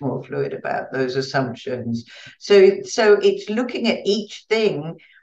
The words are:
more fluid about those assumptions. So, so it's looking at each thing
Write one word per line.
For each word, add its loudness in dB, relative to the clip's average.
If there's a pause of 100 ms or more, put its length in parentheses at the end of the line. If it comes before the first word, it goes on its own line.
more -4
fluid -6
about -6
those -4
assumptions. -4 (320)
So, 6
so 4
it's 0
looking -4
at -2
each -4
thing -2 (260)